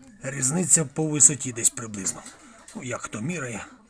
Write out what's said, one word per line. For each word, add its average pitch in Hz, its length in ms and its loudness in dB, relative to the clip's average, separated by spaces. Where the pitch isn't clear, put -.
Різниця 139 600 2
по 156 220 -2
висоті 147 460 4
десь 113 180 2
приблизно. 101 500 -8
Ну, - 60 -10
як 120 180 -4
хто - 200 -8
міряє, 127 440 -6